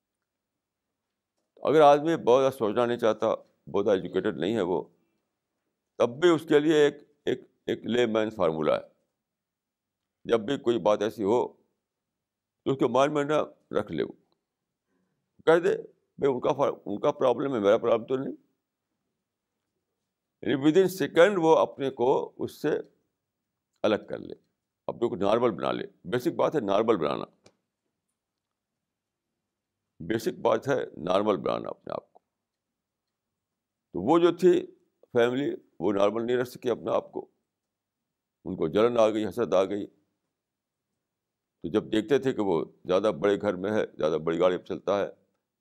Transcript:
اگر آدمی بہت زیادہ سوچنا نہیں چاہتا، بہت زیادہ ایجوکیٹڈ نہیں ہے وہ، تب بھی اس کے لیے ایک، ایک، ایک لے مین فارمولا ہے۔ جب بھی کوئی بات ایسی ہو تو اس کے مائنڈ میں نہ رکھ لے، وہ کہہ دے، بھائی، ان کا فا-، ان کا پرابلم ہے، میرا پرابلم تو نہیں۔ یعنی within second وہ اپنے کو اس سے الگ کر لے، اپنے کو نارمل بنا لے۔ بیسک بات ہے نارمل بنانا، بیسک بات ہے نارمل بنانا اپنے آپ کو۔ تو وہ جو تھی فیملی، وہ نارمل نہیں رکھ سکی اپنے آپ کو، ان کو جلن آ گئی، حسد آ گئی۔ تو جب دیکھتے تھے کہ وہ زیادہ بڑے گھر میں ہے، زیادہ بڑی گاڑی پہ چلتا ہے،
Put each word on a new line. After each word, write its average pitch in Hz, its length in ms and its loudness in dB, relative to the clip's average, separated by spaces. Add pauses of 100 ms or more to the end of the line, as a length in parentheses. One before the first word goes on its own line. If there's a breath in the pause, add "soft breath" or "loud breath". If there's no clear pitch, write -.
(1600)
اگر 151 260 2
آدمی 147 360 6
بہت 123 240 4
زیادہ 135 120 0
سوچنا 110 320 -2
نہیں 120 120 -2
چاہتا، 110 380 0 (360)
بہت 101 140 -2
زیادہ 101 140 2
ایجوکیٹڈ 90 380 -4
نہیں 92 180 -2
ہے 110 60 0
وہ، 87 220 -2 (1120)
تب 117 120 2
بھی 151 200 2
اس 160 200 2
کے 151 100 4
لیے 156 160 2
ایک، 147 200 4 (300)
ایک، - 140 -2 (260)
ایک 113 200 -6
لے 120 200 2
مین 110 240 0
فارمولا 80 460 0
ہے۔ 50 60 -4 (1400)
جب 110 140 2
بھی 113 180 -4
کوئی 117 220 -2
بات 104 220 2
ایسی 110 220 -4
ہو 104 240 2 (1160)
تو 135 60 -2
اس 135 80 -4
کے 143 80 2
مائنڈ 135 260 2
میں 147 100 0
نہ 143 100 -4 (460)
رکھ - 120 -6
لے، 69 120 -4
وہ - 80 -10 (1300)
کہہ 160 140 6
دے، 175 180 0 (400)
بھائی، 139 160 0
ان 123 60 -6
کا 143 140 0
فا-، 127 320 -2
ان 101 140 -8
کا 147 120 0
پرابلم 135 440 0
ہے، 113 40 -2
میرا 101 180 6
پرابلم 117 280 0
تو 131 120 -2
نہیں۔ 139 160 -8 (2000)
یعنی 123 140 -2
within 156 280 4
second 185 600 2
وہ 160 140 6
اپنے 123 320 -2
کو 131 480 -2
اس - 240 -10
سے 147 80 -2 (1120)
الگ 104 120 2 (140)
کر 64 80 -10
لے، 50 180 -16 (520)
اپنے 113 220 -4
کو 120 60 -8
نارمل 110 360 0
بنا 67 200 -4
لے۔ 62 160 -6 (180)
بیسک 123 220 -4
بات 127 280 -2
ہے 151 40 -2
نارمل 107 380 0
بنانا، 69 280 -4 (2750)
بیسک 104 420 -4
بات 117 260 -2
ہے 131 180 -2 (120)
نارمل 95 400 0
بنانا 58 320 -6
اپنے - 240 -14
آپ - 200 -12
کو۔ - 60 -20 (1700)
تو 85 80 -8
وہ 147 180 2
جو 170 180 2
تھی 180 280 4 (480)
فیملی، 127 420 0 (240)
وہ 98 140 -2
نارمل 104 320 0
نہیں 123 120 0
رکھ 123 120 -4
سکی - 200 -8
اپنے 110 260 -4
آپ - 160 -6
کو، - 200 -12 (1120)
ان 90 100 -10
کو 82 120 -2
جلن 113 320 2
آ 110 100 4
گئی، 107 180 -2
حسد 113 260 -4
آ 92 100 4
گئی۔ 98 240 -6 (1800)
تو 87 80 -8
جب 98 200 -2
دیکھتے 107 280 0
تھے 127 140 -2
کہ - 80 -4
وہ 90 240 0 (180)
زیادہ 98 360 0
بڑے 101 220 2
گھر 104 120 0
میں 92 180 -6
ہے، 107 140 0 (120)
زیادہ 78 260 0
بڑی 85 160 -2
گاڑی 90 180 2
پہ - 60 -16
چلتا 98 360 -4
ہے، 87 80 -4 (540)